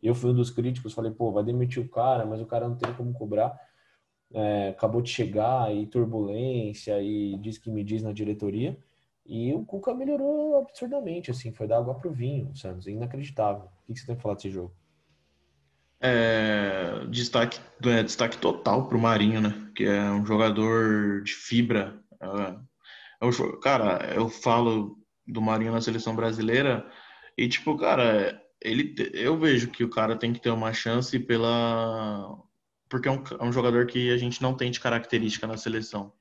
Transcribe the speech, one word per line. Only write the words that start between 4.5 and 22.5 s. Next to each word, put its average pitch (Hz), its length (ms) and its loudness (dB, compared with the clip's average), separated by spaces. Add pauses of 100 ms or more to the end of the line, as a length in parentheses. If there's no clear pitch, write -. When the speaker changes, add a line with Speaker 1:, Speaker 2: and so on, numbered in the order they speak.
Speaker 1:
acabou 113 320 0
de 120 100 -4
chegar, 110 640 0
e 107 120 -2
turbulência, 110 1160 -2
e 101 360 -2
diz 107 200 -8
que - 120 -12
me 107 140 -4
diz 107 200 -2
na 107 80 -4
diretoria. 104 680 -4 (480)
E 117 280 -4
o 220 100 -4
Cuca 202 300 -4
melhorou 285 640 0
absurdamente, 233 760 -4
assim, 120 220 -8
foi 110 140 -8
da 113 100 2
água 123 180 -2
pro 170 160 -8
vinho, 123 400 -4
o - 60 -14
Santos, 92 300 -12
inacreditável. 113 800 -4
O - 200 -20
que 113 80 -10
que 117 60 -12
você - 80 -18
tem 120 80 -6
pra - 80 -12
falar 104 120 -2
desse 98 140 -8
jogo? 92 240 -8 (1300)
Speaker 2:
É, 110 1080 2
destaque, 120 500 0 (260)
é, 117 180 4
destaque - 340 -2
total 123 500 2
pro 123 120 2
Marinho, 110 400 4
né? 104 360 -2
Que 104 100 0
é 101 260 2
um 104 140 2
jogador 107 1000 4
de 101 100 -6
fibra. 110 640 0 (220)
É, 98 360 -6 (680)